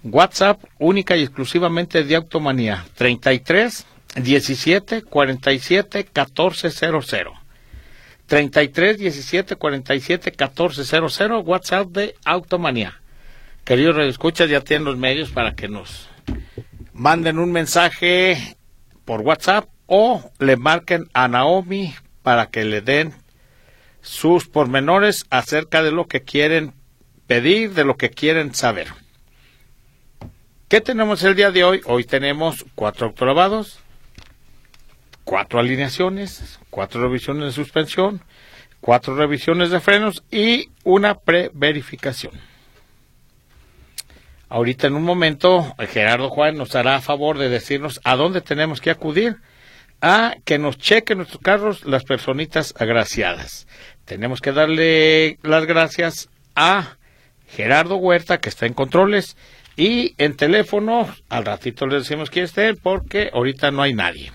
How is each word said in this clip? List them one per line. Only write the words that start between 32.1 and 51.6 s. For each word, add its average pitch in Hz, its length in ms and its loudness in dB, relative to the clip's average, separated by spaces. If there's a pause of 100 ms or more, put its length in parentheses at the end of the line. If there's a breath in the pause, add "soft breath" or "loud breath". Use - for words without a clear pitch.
cuatro 107 320 -4
autolavados, 175 720 0 (1500)
cuatro 101 340 -2
alineaciones, 139 1000 -4 (120)
cuatro 98 320 -6
revisiones 135 420 -4
de 139 60 -6
suspensión, 156 720 -2 (600 soft breath)
cuatro 123 340 2
revisiones 151 540 0
de 175 100 0
frenos 202 520 2
y 226 380 0 (140)
una 202 360 4
preverificación. 147 1120 -2 (2250 loud breath)
Ahorita 120 360 0
en 139 80 0
un 151 80 -4
momento, 170 720 2 (160)
Gerardo 117 380 2
Juárez 151 280 0
nos 135 180 -8
hará 131 260 2
favor 147 360 -2
de 135 120 0
decirnos 139 540 -4
a 127 120 4
dónde 170 260 0
tenemos 151 400 -4
que - 80 -2
acudir 165 480 -2 (640 soft breath)
a 214 420 2
que 151 140 0
nos 147 220 -4
chequen 226 400 2
nuestros - 220 -14
carros 202 440 0